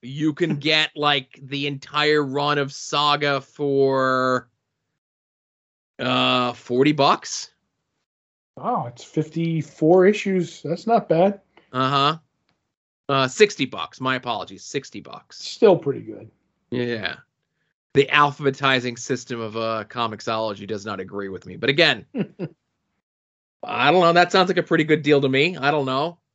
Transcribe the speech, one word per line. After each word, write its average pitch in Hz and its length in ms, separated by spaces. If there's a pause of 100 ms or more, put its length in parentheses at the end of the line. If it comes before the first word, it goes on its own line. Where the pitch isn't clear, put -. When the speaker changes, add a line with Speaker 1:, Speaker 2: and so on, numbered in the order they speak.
Speaker 1:
you 147 320
can 156 240
Speaker 2:
<laughs> 143 40
Speaker 1:
get, 156 340
like, 147 480
the 139 240
entire 147 560
run 143 360
of 139 140
Saga 147 680
for, 131 1080 (1500)
uh, 127 540
forty 131 400
bucks. - 580 (1040)
Speaker 2:
Wow, 170 300
it's - 160
fifty-four 165 1040
issues. 196 560
That's 165 240
not 226 220
bad. 190 320 (320)
Speaker 1:
Uh-huh. 139 460 (920)
Uh, 135 180
sixty 170 380
bucks. 95 360
My 131 140
apologies. 98 480
Sixty - 380
bucks. - 420
Speaker 2:
Still 196 340
pretty 123 260
good. 107 280 (400)
Speaker 1:
Yeah. 120 460 (760)
The 139 120
alphabetizing 135 920
system 120 400
of, 110 160
uh, 113 320
Comixology 110 800
does 104 200
not 98 120
agree 98 300
with 95 160
me. - 120
But 123 120
again, 147 420
Speaker 2:
<laughs> - 40 (1500)
Speaker 1:
I 120 280
don't 180 100
know. 170 140
That 175 180
sounds 185 160
like 175 80
a 170 60
pretty 160 220
good 151 180
deal 143 180
to 135 80
me. 151 300
I 139 120
don't 151 140
know. 131 320 (180)